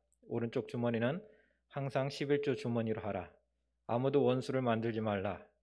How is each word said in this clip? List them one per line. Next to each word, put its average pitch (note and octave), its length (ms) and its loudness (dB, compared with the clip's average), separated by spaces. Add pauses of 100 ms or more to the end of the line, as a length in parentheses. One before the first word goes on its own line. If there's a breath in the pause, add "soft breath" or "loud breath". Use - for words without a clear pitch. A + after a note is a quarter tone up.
(280)
오른쪽 A#2 420 -2
주머니는 A#2+ 520 0 (460 loud breath)
항상 C#3 420 -2
십일조 C#3+ 460 0
주머니로 A2+ 460 -2
하라. G2 300 -4 (560)
아무도 C3 360 2
원수를 B2+ 380 2
만들지 A2+ 400 0
말라. G2+ 440 -2 (180)